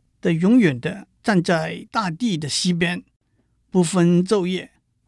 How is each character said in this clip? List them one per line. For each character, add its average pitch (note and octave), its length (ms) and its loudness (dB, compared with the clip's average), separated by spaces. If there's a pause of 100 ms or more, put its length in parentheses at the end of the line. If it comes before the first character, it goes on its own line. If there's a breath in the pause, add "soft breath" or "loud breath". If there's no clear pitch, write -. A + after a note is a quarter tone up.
(200)
的 F3+ 120 0
永 F#3+ 260 4
远 D3+ 200 4
的 F3 300 -10 (140)
站 F#3+ 200 2
在 E3+ 480 -4
大 G3+ 200 -4
地 F#3+ 260 -4
的 D3+ 120 -8
西 - 240 -2
边， F3 300 -2 (680)
不 F#3 120 2
分 F3 420 2
昼 F#3 220 0
夜， F3+ 240 -6 (380)